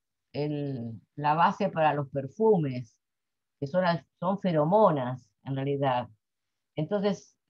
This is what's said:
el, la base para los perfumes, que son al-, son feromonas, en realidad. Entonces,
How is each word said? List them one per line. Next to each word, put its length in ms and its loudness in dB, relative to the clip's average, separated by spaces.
el, 680 -4
la 180 0
base 360 2
para 240 2
los 160 -4
perfumes, 840 0
que 60 -4
son 180 0
al-, 220 0
son 180 -2
feromonas, 920 2
en 120 -6
realidad. 520 -2
Entonces, 600 -4